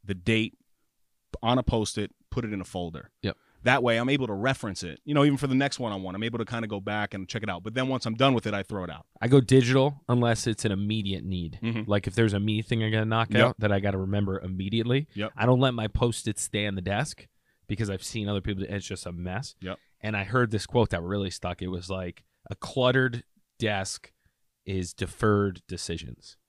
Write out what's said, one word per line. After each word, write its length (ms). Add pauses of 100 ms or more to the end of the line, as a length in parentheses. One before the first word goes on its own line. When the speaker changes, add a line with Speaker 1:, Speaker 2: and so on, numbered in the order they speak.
Speaker 1:
the 120
date, 420 (840)
on 140
a 60
Post-it, 480 (180)
put 160
it 80
in 80
a 40
folder. 440 (140)
Speaker 2:
Yep. 120 (280)
Speaker 1:
That 180
way 160
I'm 120
able 180
to 60
reference 500
it. 220
You 100
know, 100
even 120
for 100
the 80
next 240
one-on-one, 340
I'm 100
able 140
to 80
kinda 220
go 120
back 360
and 120
check 140
it 80
out. 140
But 100
then 140
once 180
I'm 80
done 220
with 100
it, 80
I 80
throw 220
it 80
out. 160 (120)
Speaker 2:
I 80
go 140
digital 640
unless 380
it's 200
an 60
immediate 520
need. 400
Speaker 1:
Mm-hmm. 260
Speaker 2:
Like 160
if 80
there's 200
a 60
me 220
thing 220
I 80
gotta 140
knock 260
Speaker 1:
Yep. 120
Speaker 2:
out 160
that 120
I 80
gotta 180
remember 420
immediately, 760
Speaker 1:
Yep. 200
Speaker 2:
I 120
don't 120
let 140
my 140
Post-its 560
stay 240
on 80
the 60
desk 460 (400)
because 220
I've 140
seen 260
other 120
people 220
do, 80
it's 140
just 220
a 40
mess. 500
Speaker 1:
Yep. 180 (220)
Speaker 2:
And 140
I 100
heard 260
this 160
quote 240
that 100
really 300
stuck. 320
It 60
was 200
like, 340 (280)
"A 40
cluttered 680 (340)
desk 540 (520)
is 300
deferred 760
decisions." 680 (120)